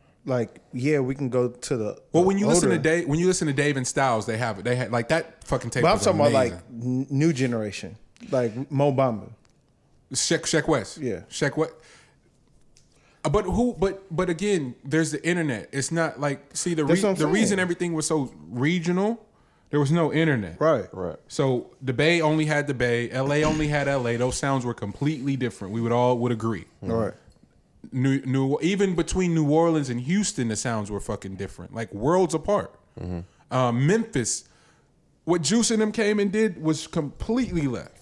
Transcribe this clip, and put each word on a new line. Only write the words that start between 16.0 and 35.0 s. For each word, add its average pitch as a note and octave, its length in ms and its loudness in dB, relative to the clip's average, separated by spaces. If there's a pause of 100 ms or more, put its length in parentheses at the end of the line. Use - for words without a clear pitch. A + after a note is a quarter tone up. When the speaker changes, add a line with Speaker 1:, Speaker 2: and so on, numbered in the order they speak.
Speaker 2:
like, C#3 360 -4
see, F3+ 180 -2
the D#3 100 0
Speaker 1:
That's E3+ 180 4
Speaker 2:
re-, G#3 60 4
Speaker 1:
what F#3+ 80 2
I'm - 20 -6
Speaker 2:
the D3+ 80 2
reason G3 220 2
Speaker 1:
saying. F#3+ 120 0
Speaker 2:
everything F3 320 -2
was D#3 140 -2
so D3 260 0 (160)
regional, F3 760 0 (460)
there C#3+ 100 2
was C#3 120 2
no E3 200 2
internet. C3 480 0
Speaker 1:
Right. D3 320 2
Speaker 3:
Right. F2 240 -6 (120)
Speaker 2:
So C3 420 -2 (120)
the C3 100 -4
Bay D#3+ 300 2
only D#3 240 2
had D3 200 0
the C#3 80 -4
Bay. A#2+ 360 0
L C3+ 220 -2
A D3+ 120 2
only D#3 240 0
had C#3+ 200 0
L C3+ 200 0
A. A#2 80 0
Those B2 200 -2
sounds C3+ 280 0
were A#2+ 100 -4
completely C#3 600 -4
different. A2 380 -6
We A#2 60 -2
would A#2 120 0
all B2 260 4
would B2 140 0
agree. A2 320 -4 (160)
Speaker 1:
Right. A2 320 -2 (800)
Speaker 2:
New, C3+ 300 2
New, C3+ 400 0
even F#3+ 320 0
between F3 400 0
New D3+ 160 2
Orleans D#3 400 4
and A#2+ 100 -4
Houston, C#3+ 480 -2
the A2 80 -2
sounds G#2+ 340 -4
were G2+ 100 -4
fucking G2 360 -8
different, F2+ 380 -12
like, A2+ 200 -8
worlds D#3+ 400 2
apart. F3 400 -2 (260)
Speaker 3:
Mm-hmm. F2+ 200 -6 (340)
Speaker 2:
Uh, B2+ 180 2
Memphis, C#3+ 720 0 (800)